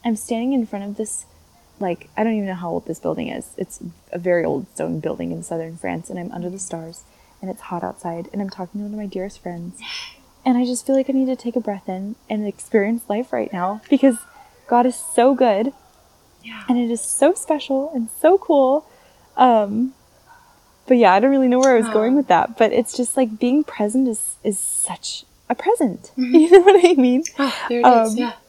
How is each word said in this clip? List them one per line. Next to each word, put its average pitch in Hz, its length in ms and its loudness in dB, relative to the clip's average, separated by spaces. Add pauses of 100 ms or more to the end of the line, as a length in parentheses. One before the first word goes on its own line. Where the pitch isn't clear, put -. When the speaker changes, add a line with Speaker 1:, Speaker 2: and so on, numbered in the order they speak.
Speaker 1:
I'm 233 120 -2
standing 240 360 -4
in 247 140 0
front 202 180 -10
of 202 120 -10
this, - 280 -8 (560)
like, 180 360 -6
I 214 60 -2
don't 226 120 0
even 208 120 -4
know 190 80 -8
how 175 160 -10
old 175 160 -6
this 165 140 -10
building - 280 -6
is. - 280 -12
It's - 240 -12 (320)
a - 60 -10
very 175 260 0
old 156 300 -4
stone 160 260 -6
building 165 320 -6
in 165 100 -10
southern 165 340 -10
France, 175 340 -8
and 185 80 -10
I'm 175 120 -10
under 175 180 -10
the 190 120 -12
stars, 165 400 -14 (420)
and 190 80 -10
it's - 120 -14
hot 175 200 -8
outside, 170 500 -10
and 202 80 -8
I'm 196 100 -8
talking 190 300 -12
to 208 40 -10
one 208 100 -12
of 214 60 -10
my 208 60 -10
dearest 190 340 -10
friends, 175 400 -12 (640)
and 254 120 2
I 247 80 0
just 247 220 -6
feel 269 80 0
like 269 160 0
I - 20 -2
need 262 140 0
to 262 80 -2
take 240 220 -8
a 254 40 0
breath 202 280 -8
in 196 260 -8 (160)
and 214 160 -4
experience 214 600 -2
life 208 240 -4
right 233 200 -4
now, 190 280 -6 (100)
because 262 260 4 (520)
God 240 180 4
is 247 80 0
so 254 400 2
good, 247 380 0 (720)
Speaker 2:
Yeah. 226 240 -18
Speaker 1:
and 247 100 2
it 240 100 0
is 233 120 -4
so - 340 0
special 285 580 -4
and 233 160 -4 (120)
so 359 180 4
cool. 285 480 2 (500)
Um, 233 560 2 (920)
but 254 120 4
yeah, 202 160 8
I 190 40 6
don't 262 140 4
really 262 160 4
know 247 100 4
where 262 160 4
I 233 60 6
was 226 80 -2
going 214 260 0
Speaker 2:
Oh. - 40 4
Speaker 1:
with 269 100 -2
that, 180 280 2
but - 160 2
it's - 240 -2
just, 247 200 -4
like, 220 240 -2
being 269 240 0
present 220 420 -2
is, - 380 -6
is 208 120 -2
such - 680 -10 (260)
a 247 60 -2
present. 339 580 -2
<laughs> - 20 -8
Speaker 2:
Mm-hmm. 254 200 0
Speaker 1:
You 320 140 6
know 381 100 12
what 359 280 8
I 349 60 6
mean? 254 300 4 (160)
Speaker 2:
Oh, 269 140 0 (140)
there 240 120 -2
it 233 60 4
is, 226 260 6
Speaker 1:
Um, 214 40 -4
Speaker 2:
yeah. 240 160 -2 (160)